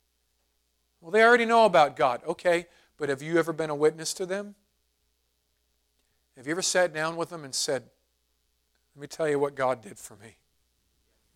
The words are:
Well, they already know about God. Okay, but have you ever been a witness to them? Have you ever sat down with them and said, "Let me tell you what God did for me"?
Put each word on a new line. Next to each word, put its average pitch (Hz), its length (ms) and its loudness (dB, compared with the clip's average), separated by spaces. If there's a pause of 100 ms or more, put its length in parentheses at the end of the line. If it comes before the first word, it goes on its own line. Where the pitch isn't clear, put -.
(1000)
Well, 165 100 -20
they 214 140 4
already 233 220 6
know 226 180 4
about 160 320 4
God. 127 320 0
Okay, 170 400 0 (300)
but 147 100 -6
have 135 140 -4
you 165 160 -2
ever 165 160 0
been 156 160 -6
a 147 60 -6
witness 156 400 0
to 190 100 -8
them? 202 300 -10 (1800)
Have 123 100 -20
you 143 60 -4
ever 175 100 -6
sat 180 320 0
down 156 220 -6
with 165 140 -8
them 160 160 -16
and 131 100 -12
said, 127 340 -4 (1040)
"Let 139 80 -20
me 143 60 -16
tell 160 220 -4
you 143 100 0
what 143 160 -2
God 131 260 -2
did 107 160 -20
for - 200 -20
me"? 110 180 -20 (1000)